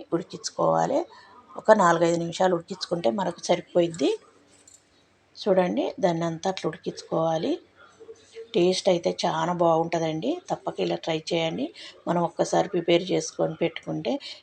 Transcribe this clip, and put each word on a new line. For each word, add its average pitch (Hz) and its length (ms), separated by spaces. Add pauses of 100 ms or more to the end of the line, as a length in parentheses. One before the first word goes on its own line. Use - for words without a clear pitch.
(100)
ఉడికించుకోవాలి. 170 880 (580)
ఒక - 160
నాలుగైదు 170 460
నిమిషాలు 170 360
ఉడికించుకుంటే 170 560
మనకు 190 340
సరిపోయిద్ది. 175 680 (1300)
చూడండి, 190 480 (160)
దాన్ని 170 240
అంతా 165 260
అట్లా 190 180
ఉడికించుకోవాలి. 165 840 (1000)
టేస్ట్ 185 360
అయితే 180 220 (100)
చాలా 160 340
బాగుంటుందండి. 165 760 (160)
తప్పక 175 340
ఇలా 170 160
ట్రై 165 260
చేయండి. 170 440 (380)
మనం 175 180
ఒక్కసారి 170 460
ప్రిపేర్ 175 420
చేసుకొని 160 460
పెట్టుకుంటే 165 580 (280)